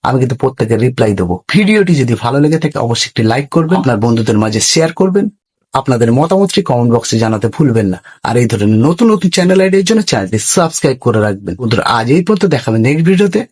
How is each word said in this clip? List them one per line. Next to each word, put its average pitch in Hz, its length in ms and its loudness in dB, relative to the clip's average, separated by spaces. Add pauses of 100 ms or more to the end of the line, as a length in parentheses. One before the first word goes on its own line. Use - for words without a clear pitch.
আমি 127 140 0
কিন্তু 123 200 -2
প্রত্যেকের 117 440 -2
রিপ্লাই 120 340 0
দেবো। 87 140 -2 (200)
ভিডিওটি 202 380 2 (100)
যদি 120 200 0
ভালো 120 220 -2
লেগে 156 200 0
থাকে 151 120 -4 (100)
অবশ্যই 117 240 -4
একটি - 120 -4 (100)
লাইক 139 140 -2 (100)
করবেন, 165 260 0
আপনার 120 220 0
বন্ধুদের 113 400 0
মাঝে 107 160 -2 (100)
শেয়ার 160 200 0 (100)
করবেন, 190 260 0 (480)
আপনাদের 123 340 0 (100)
মতামতটি 190 420 0 (100)
কমেন্ট 120 240 2
বক্সে 117 300 -2
জানাতে 110 220 -2 (100)
ভুলবেন 113 360 2
না। 90 60 -6 (300)
আর 113 140 -2
এই - 100 2
ধরনের 107 340 2
নতুন 175 260 2
নতুন 196 240 0
চ্যানেল 185 280 2
আইডির 190 240 2
জন্য 220 120 2 (100)
চ্যানেলটি 104 280 -2 (180)
সাবস্ক্রাইব 160 500 0
করে 113 200 0
রাখবেন। 98 340 -6
বন্ধুরা 113 240 -2 (120)
আজ 117 100 -2 (100)
এই 185 100 0
পর্যন্ত, 202 180 0 (100)
দেখাবেন 113 320 -2
নেক্সট 156 240 0
ভিডিওতে। 196 300 2 (120)